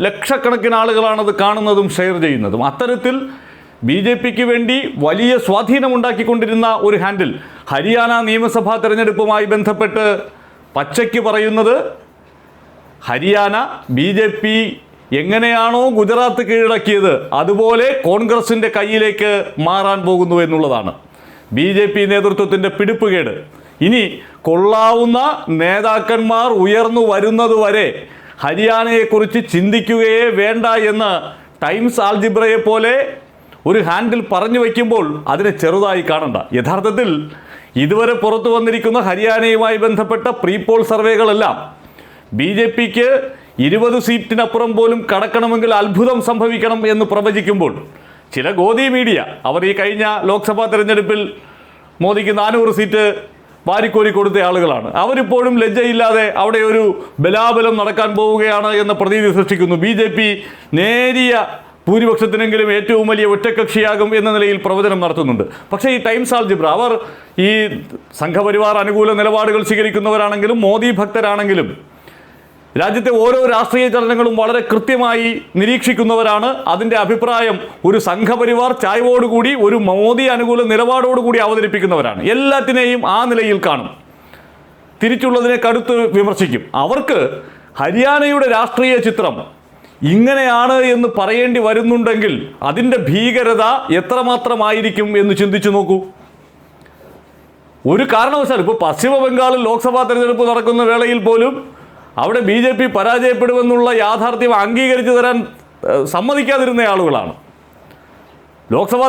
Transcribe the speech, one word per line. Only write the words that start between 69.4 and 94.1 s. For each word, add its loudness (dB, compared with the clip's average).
സ്വീകരിക്കുന്നവരാണെങ്കിലും 0
മോദി 2
ഭക്തരാണെങ്കിലും 0
രാജ്യത്തെ 0
ഓരോ 4
രാഷ്ട്രീയ 2
ചലനങ്ങളും 0
വളരെ 0
കൃത്യമായി 0
നിരീക്ഷിക്കുന്നവരാണ്. 0
അതിൻ്റെ -2
അഭിപ്രായം 0
ഒരു 4
സംഘപരിവാർ 0
ചായ്വോടുകൂടി, 2
ഒരു 2
മോദി 2
അനുകൂല 0
നിലപാടോടുകൂടി 2
അവതരിപ്പിക്കുന്നവരാണ്. 0
എല്ലാത്തിനെയും 0
ആ 2
നിലയിൽ 0
കാണും, -2
തിരിച്ചുള്ളതിനെ 0
കടുത്ത് 0
വിമർശിക്കും. 0
അവർക്ക് -2
ഹരിയാനയുടെ 0
രാഷ്ട്രീയ 0
ചിത്രം -2
ഇങ്ങനെയാണ് 2
എന്ന് 0
പറയേണ്ടി 0
വരുന്നുണ്ടെങ്കിൽ 0
അതിൻ്റെ 0
ഭീകരത 0
എത്രമാത്രമായിരിക്കും -2